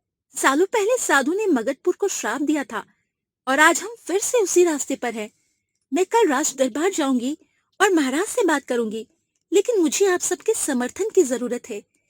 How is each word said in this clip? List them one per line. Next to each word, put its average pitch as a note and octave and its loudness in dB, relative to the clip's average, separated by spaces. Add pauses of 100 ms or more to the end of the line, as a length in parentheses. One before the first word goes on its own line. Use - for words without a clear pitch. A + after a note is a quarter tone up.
(360)
सालों D4 2
पहले A4 0
साधु C#4+ 0
ने G#4 -2
मगधपुर C#4+ -2
को - -4
श्राप B3+ -6
दिया D4 -2
था A3 -10 (640)
और C4 0
आज D#4+ 4
हम G#4 -12 (100)
फिर F4 -2
से A#4 0
उसी F4 4
रास्ते D4+ 0
पर B3 -6
हैं। G#3+ -10 (640)
मैं E4+ 0
कल A4+ 2
राज D4 0
दरबार C4+ 0
जाऊंगी C4+ -2 (420)
और G4 4
महाराज D4+ 2
से A#4 -2
बात D4+ 2
करूंगी, A3+ -4 (440)
लेकिन G4+ 2
मुझे E4+ 2
आप F4+ 2
सबके - -4
समर्थन C4+ -4
की F#4+ 4
जरूरत A#3+ -4
है। G#3 -10 (280)